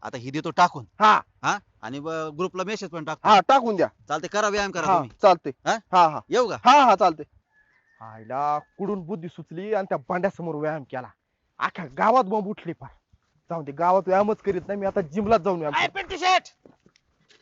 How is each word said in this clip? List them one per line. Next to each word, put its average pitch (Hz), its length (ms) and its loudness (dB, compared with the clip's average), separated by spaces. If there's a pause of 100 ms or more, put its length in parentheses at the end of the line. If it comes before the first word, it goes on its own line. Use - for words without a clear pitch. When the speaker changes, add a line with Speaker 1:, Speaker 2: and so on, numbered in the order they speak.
Speaker 1:
आता 113 140 -12
ही 123 140 -12
देतो 165 180 -6
टाकून. 160 360 0 (140)
Speaker 2:
हा. 214 220 4 (220)
Speaker 1:
हा? 170 140 -2 (240)
आणि 123 180 -12
ब-, 160 380 -8
ग्रुपला 185 260 -6
मेसेज 196 260 -8
पण 175 140 -12
टाकतो. 160 260 -4
Speaker 2:
हा, 208 180 8
टाकून 240 280 2
द्या. 151 120 2 (200)
Speaker 1:
चालते, 156 200 -6
करा 208 220 -2
व्यायाम 202 220 -4
करा 165 140 -6
Speaker 2:
हा, 190 80 2
Speaker 1:
तुम्ही. 147 160 0 (120)
Speaker 2:
चालते. 190 280 4 (160)
Speaker 1:
हा? 170 80 0 (180)
Speaker 2:
हा, 175 160 6
हा. 147 120 -2 (100)
Speaker 1:
येऊ 233 180 0
का? 147 180 -6
Speaker 2:
हा, 277 200 8
हा, 214 100 6
चालते. 170 280 0 (760)
आईला 120 580 -4
कुठून 190 460 -8
बुद्धी 170 220 -10
सुचली 175 460 -10
आणि 196 160 -2
त्या 180 80 -2
भांड्यासमोर 175 580 -6
व्यायाम 151 280 -6
केला. 123 240 -12 (520)
अख्ख्या 170 260 -6 (120)
गावात 226 260 4
बॉम्ब 196 240 -2
उठली 180 260 -10
फार. 131 160 -16 (600)
जाऊ 165 140 -8
दे, 143 80 -12
गावात 170 360 2
व्यायामच 202 300 2
करीत 185 300 -4
नाही 202 120 -6
मी, 196 60 -4
आता 196 160 -2
जिमलाच 196 400 0
जाऊन 180 180 -2
व्यायाम 147 160 -4
Speaker 3:
अय, 349 120 0
Speaker 2:
करतो. - 100 -8
Speaker 3:
पिंटू 370 280 -8
शेठ, 370 160 4 (1000)